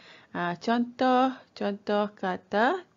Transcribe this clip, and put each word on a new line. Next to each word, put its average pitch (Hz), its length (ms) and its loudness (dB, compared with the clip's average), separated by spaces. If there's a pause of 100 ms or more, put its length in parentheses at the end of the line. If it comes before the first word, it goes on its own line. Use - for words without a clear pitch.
(300)
ah, 175 240 -4
contoh-contoh 233 1600 0
kata 220 720 -2 (100)